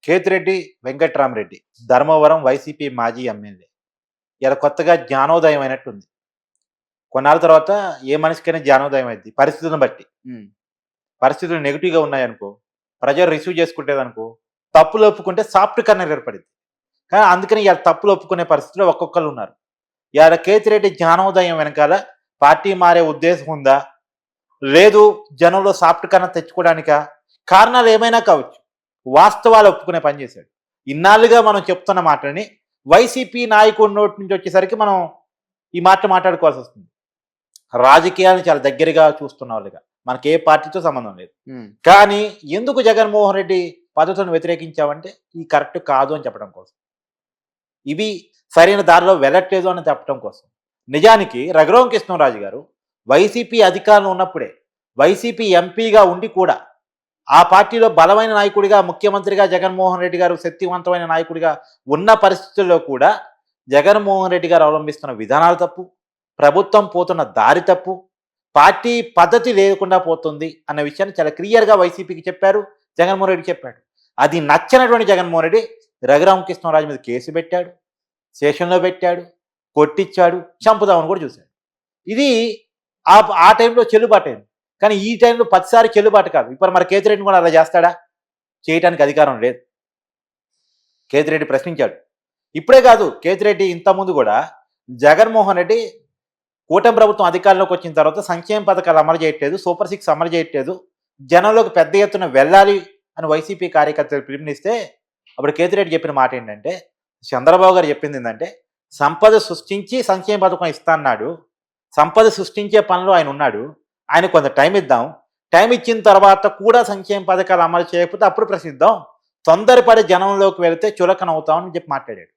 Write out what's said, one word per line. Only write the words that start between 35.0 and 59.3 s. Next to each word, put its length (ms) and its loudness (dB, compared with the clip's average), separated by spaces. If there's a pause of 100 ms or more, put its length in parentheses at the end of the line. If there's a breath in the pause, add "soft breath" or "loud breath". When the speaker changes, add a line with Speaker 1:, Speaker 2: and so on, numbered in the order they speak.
Speaker 1:
ఈ 140 -8
మాట 180 2
మాట్లాడుకోవాల్సి 540 0
వస్తుంది. 280 -20 (960)
రాజకీయాలను 640 4
చాలా 100 0
దగ్గరగా 460 0 (180)
చూస్తున్న 300 -16
వాళ్ళుగా, 260 -14 (280)
మనకి 220 -8
ఏ 80 2
పార్టీతో 440 -2
సంబంధం 400 -6
లేదు. 120 -20 (180)
Speaker 2:
ఉమ్. 180 -20 (160)
Speaker 1:
కానీ 360 6 (360)
ఎందుకు 240 -2
జగన్మోహన్ 540 2
రెడ్డి 240 -2 (380)
పద్ధతులను 340 -2
వ్యతిరేకించావంటే, 840 -6 (220)
ఈ 80 -14
కరెక్ట్ 360 -4 (120)
కాదు 220 -2
అని 140 -12
చెప్పడం 300 -16
కోసం, 180 -20 (1120)
ఇవి 240 -6 (460)
సరైన 260 4
దారిలో 320 4
వెళ్ళట్లేదు 540 0
అని 220 -4
చెప్పడం 300 -6
కోసం. 260 -18 (440)
నిజానికి 520 2 (100)
రఘురామ 360 4
కృష్ణరాజు 500 -2
గారు 240 -14 (460)
వైసీపీ 540 0
అధికారంలో 480 2
ఉన్నప్పుడే, 400 -6 (500)
వైసీపీ 460 -2 (160)
ఎంపీగా 420 2
ఉండి 240 -2
కూడా, 300 -2 (720)
ఆ 140 6
పార్టీలో 460 2
బలమైన 440 2
నాయకుడిగా, 480 0
ముఖ్యమంత్రిగా 640 -2